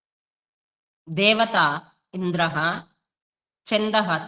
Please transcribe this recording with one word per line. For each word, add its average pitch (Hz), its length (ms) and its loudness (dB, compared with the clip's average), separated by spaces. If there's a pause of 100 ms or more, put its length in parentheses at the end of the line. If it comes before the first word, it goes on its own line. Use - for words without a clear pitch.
(1080)
దేవత 214 500 2 (560)
ఇంద్రః, 170 440 -2 (1120)
ఛందః 214 400 0 (180)